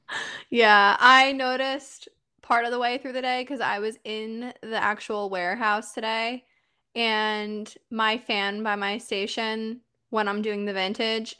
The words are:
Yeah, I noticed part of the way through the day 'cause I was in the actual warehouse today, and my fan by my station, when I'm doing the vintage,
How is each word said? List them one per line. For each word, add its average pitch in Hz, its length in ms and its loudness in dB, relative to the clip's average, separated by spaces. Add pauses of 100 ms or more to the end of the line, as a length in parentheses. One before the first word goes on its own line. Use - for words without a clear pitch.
(500)
Yeah, 208 500 8
I 262 320 8
noticed 269 760 -4 (320)
part 233 240 2
of 240 60 -2
the 240 80 -2
way 240 200 0
through 262 160 -10
the 254 80 -4
day 254 220 -2
'cause 262 160 -8
I 202 200 -2
was 220 240 -6
in 220 580 -8
the 220 140 -6
actual 208 540 -2
warehouse 208 640 -2
today, 226 500 -4 (500)
and 214 800 -2 (180)
my 220 280 0
fan 208 440 -4
by 214 140 -2
my 202 220 -4
station, 220 840 -6 (300)
when 214 180 0
I'm 208 140 -2
doing 208 220 -4
the 202 80 -4
vintage, 220 680 -2